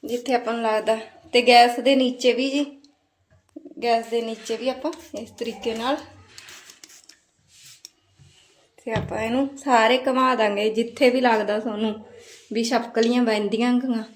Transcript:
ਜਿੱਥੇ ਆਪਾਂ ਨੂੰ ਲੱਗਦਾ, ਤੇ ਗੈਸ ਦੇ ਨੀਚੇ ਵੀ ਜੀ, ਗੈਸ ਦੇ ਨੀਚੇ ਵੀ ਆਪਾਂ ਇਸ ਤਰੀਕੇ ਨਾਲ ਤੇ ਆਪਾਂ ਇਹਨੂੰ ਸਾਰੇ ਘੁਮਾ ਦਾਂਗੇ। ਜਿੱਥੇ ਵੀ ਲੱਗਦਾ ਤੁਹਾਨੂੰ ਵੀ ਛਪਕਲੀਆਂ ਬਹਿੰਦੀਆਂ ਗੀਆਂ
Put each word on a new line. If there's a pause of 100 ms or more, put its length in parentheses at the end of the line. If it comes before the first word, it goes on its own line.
ਜਿੱਥੇ
ਆਪਾਂ
ਨੂੰ
ਲੱਗਦਾ, (360)
ਤੇ
ਗੈਸ
ਦੇ
ਨੀਚੇ
ਵੀ
ਜੀ, (1160)
ਗੈਸ
ਦੇ
ਨੀਚੇ
ਵੀ
ਆਪਾਂ (280)
ਇਸ
ਤਰੀਕੇ
ਨਾਲ (3000)
ਤੇ
ਆਪਾਂ
ਇਹਨੂੰ
ਸਾਰੇ
ਘੁਮਾ
ਦਾਂਗੇ।
ਜਿੱਥੇ
ਵੀ
ਲੱਗਦਾ
ਤੁਹਾਨੂੰ (480)
ਵੀ
ਛਪਕਲੀਆਂ
ਬਹਿੰਦੀਆਂ
ਗੀਆਂ (120)